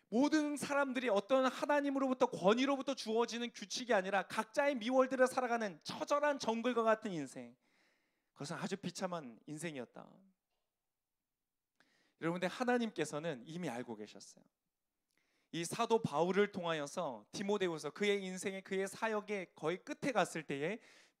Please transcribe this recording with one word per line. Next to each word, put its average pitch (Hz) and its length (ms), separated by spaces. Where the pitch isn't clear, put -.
모든 294 460
사람들이 269 520
어떤 269 360
하나님으로부터, 269 800
권위로부터 254 680
주어지는 233 580
규칙이 233 400
아니라 190 300
각자의 285 520
미월들을 254 520
살아가는 233 560
처절한 294 560
정글과 233 420
같은 220 300
인생. 131 440
그것은 147 220
아주 185 200
비참한 170 680
인생이었다. 151 640
여러분, 170 180
근데 185 80
하나님께서는 170 1000
이미 160 240
알고 120 280
계셨어요. - 460
이 165 120
사도 226 380
바울을 185 500
통하여서 156 800
디모데후서, 180 600
그의 202 320
인생의, 190 400
그의 190 240
사역의 208 680
거의 165 300
끝에 285 280
갔을 175 320
때에 151 360